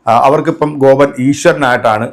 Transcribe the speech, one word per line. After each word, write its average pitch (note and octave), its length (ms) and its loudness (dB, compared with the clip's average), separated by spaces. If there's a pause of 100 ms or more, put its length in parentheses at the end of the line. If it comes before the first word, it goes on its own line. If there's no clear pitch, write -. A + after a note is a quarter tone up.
ആ, A2+ 120 2
അവർക്കിപ്പം D3+ 600 -2
ഗോപൻ C3+ 400 2
ഈശ്വരനായിട്ടാണ് B2+ 960 0